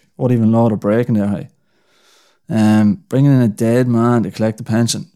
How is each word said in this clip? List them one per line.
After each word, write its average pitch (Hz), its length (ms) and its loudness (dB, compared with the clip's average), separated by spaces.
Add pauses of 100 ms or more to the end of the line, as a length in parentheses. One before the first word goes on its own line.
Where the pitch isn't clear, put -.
(160)
what 127 160 -2
even 113 200 2
law 117 160 2
they're 107 100 -2
breaking 110 360 -2
there, 101 140 -2
hey? 101 220 -8 (960)
Um, 107 640 2
bringing 139 220 2
in 131 100 4
a 120 60 2
dead 117 400 0
man 117 360 0
to 95 80 -8
collect 110 260 -4
the 117 60 -12
pension. 110 520 -4